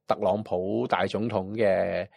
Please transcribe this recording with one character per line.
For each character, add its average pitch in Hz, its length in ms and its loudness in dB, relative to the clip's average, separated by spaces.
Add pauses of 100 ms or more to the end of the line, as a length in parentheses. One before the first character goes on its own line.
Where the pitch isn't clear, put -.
特 - 140 2
朗 107 220 2
普 104 440 -2
大 87 200 0
總 107 200 -2
統 98 280 -2
嘅 92 600 2